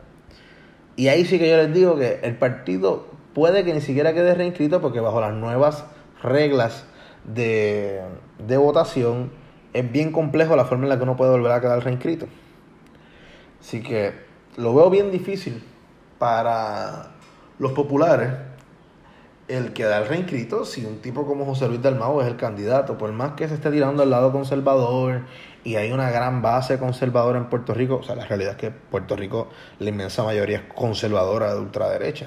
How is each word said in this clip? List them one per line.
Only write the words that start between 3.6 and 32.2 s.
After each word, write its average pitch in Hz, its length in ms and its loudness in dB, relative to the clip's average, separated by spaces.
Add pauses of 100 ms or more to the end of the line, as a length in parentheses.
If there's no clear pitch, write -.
que 175 80 0
ni 151 80 -2
siquiera 143 340 0
quede 175 200 4
reinscrito 175 460 0
porque 123 200 -2
bajo 113 200 0
las 107 120 -2
nuevas 120 520 0 (380)
reglas 131 640 0 (380)
de, 107 760 -2 (440)
de 120 120 0
votación 135 760 2 (440)
es 123 180 -2
bien 151 200 0
complejo 160 440 2
la 127 80 6
forma 127 200 -2
en 139 40 0
la 135 80 2
que 120 80 0
uno 127 120 0
puede 131 140 4
volver 120 220 4
a 120 80 2
quedar 123 240 0
reinscrito. 160 420 -4 (1300)
Así 113 220 -10
que 104 300 -2 (440)
lo 120 180 0
veo 170 160 8
bien 196 220 2
difícil 180 500 -6 (560)
para 113 920 -2 (480)
los 131 140 -2
populares 143 600 2 (1120)
el 123 260 -4
quedar 107 360 0
reinscrito 175 560 -4
si 131 200 -8
un 110 140 -10
tipo 127 280 -6
como 143 180 -4
José 131 240 -2
Luis 120 120 -4
Dalmau 131 420 0
es 123 40 0
el 117 100 -4
candidato, 117 640 -2
por 107 140 -6
más 131 200 -6
que 160 140 -6
se 156 80 -6
esté 151 160 -2
tirando 143 320 2
al 135 80 4
lado 131 220 4
conservador 131 880 0 (420)
y 113 120 -4
hay 107 160 -2
una 131 180 -2
gran 123 320 -2
base 127 360 0
conservadora 123 600 0
en 120 100 -6
Puerto 117 240 -4
Rico. 127 240 0
O - 60 -4
sea, - 140 -8
la 113 80 -12
realidad 98 280 -4
es - 40 -12
que 110 140 -8
Puerto - 460 -6
Rico, 104 320 -6 (300)
la 101 120 -4
inmensa 101 340 -4
mayoría 104 340 0
es - 60 -16 (100)
conservadora 104 800 0
de 104 60 -4
ultraderecha, 101 680 -4